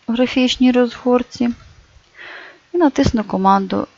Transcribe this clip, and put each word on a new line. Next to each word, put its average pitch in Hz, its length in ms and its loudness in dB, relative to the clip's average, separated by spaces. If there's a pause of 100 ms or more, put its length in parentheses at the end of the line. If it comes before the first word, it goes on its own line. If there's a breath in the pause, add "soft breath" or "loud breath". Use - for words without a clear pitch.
графічній 254 640 2
розгортці 247 800 0 (1200 loud breath)
і 349 60 -2
натисну 269 460 0
команду, 196 640 0 (120)